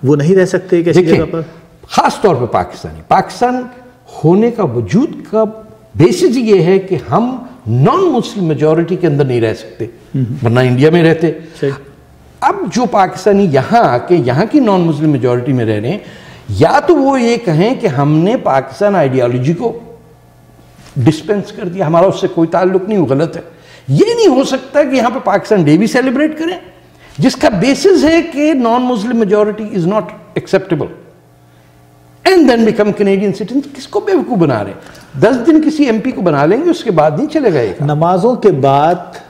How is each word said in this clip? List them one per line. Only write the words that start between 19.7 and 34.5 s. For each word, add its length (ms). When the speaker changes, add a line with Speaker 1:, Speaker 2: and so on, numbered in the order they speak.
Speaker 2:
dispense 540
कर 160
दिया, 180
हमारा 200
उससे 220
कोई 180
ताल्लुक 420
नहीं, 100
वो 80
गलत 300
है। 80
ये 240
नहीं 140
हो 160
सकता 400
कि 120
यहाँ 140
पे 100
पाकिस्तान 440
डे 120
भी 100
सेलिब्रेट 520
करें, 220
जिसका 300
basis 540
है 180
कि 320
non-Muslim 600
majority 640
is 80
not 180
acceptable, 480
and 120
then 280
become 340
Canadian 420
citizen। 240
किसको 340
बेवकूफ़ 380
बना 220